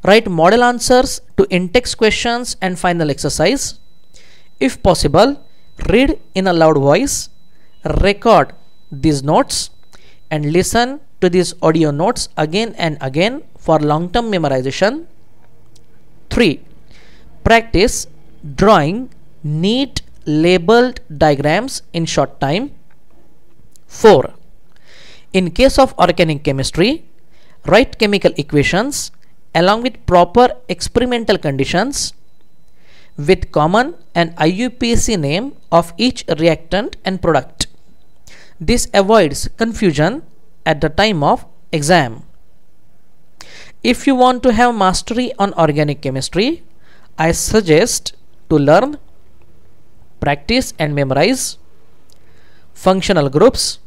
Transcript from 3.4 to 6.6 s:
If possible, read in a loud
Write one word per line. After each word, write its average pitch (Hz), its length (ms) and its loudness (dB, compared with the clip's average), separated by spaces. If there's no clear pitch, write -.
If - 220 0
possible, 185 640 4
read 254 300 4
in 190 140 0
a 180 60 4
loud 160 240 6